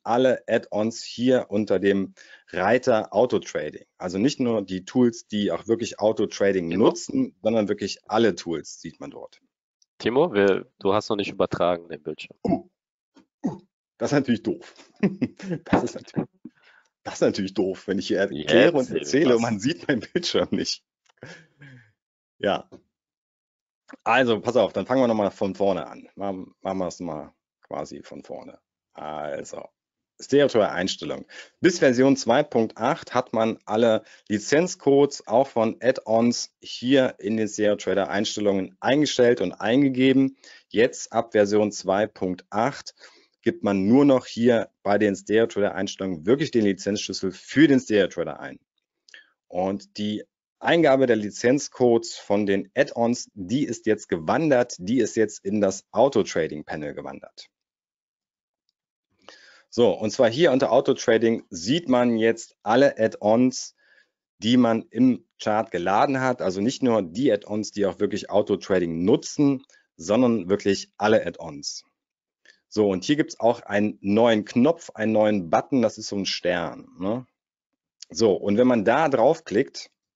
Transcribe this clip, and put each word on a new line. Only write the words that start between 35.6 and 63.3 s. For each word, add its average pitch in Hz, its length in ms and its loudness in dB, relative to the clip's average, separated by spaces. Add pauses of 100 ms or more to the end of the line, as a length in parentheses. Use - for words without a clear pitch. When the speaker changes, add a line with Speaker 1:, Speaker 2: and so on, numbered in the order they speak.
Speaker 1:
Add-ons 120 800 0
hier 131 600 0
in 107 180 -4
den 110 100 -2
Stereo-Trader-Einstellungen 101 1300 -2
eingestellt 123 600 2
und 90 140 -4
eingegeben. 135 840 2 (320)
Jetzt - 460 0
ab 113 200 -2
Version 104 380 2
zwei 98 360 -2
Punkt 90 420 -6
acht 117 460 -4 (480)
gibt - 200 -2
man 98 240 0
nur 131 160 6
noch 135 220 4
hier 117 460 0 (120)
bei 101 140 2
den 101 180 2
Stereo-Trader-Einstellungen 95 1080 -2
wirklich 139 260 0
den 113 140 2
Lizenzschlüssel 98 640 -4
für 147 360 2
den 135 120 6
Stereo-Trader 87 600 -2
ein. - 200 -16 (880)
Und 95 500 -6
die 104 260 -6 (360)
Eingabe 143 480 4
der 117 80 4
Lizenzcodes 117 1000 0
von 101 300 -2
den 98 300 -2
Add-ons, 120 580 -2
die 104 300 -4
ist - 240 -8
jetzt 107 220 -2
gewandert, 123 680 0
die 104 220 -2
ist 107 160 -2
jetzt 110 280 -2
in 101 160 -2
das 95 320 -2
Auto-Trading-Panel 80 1000 -2
gewandert. 71 540 -16 (2250)
So, 117 200 4
und 104 200 -4
zwar 120 180 2
hier 143 220 2
unter 135 200 0
Auto-Trading 113 800 2
sieht 110 400 -4
man 123 280 2
jetzt 113 440 -2
alle 127 380 2
Add-ons, 113 720 0 (640)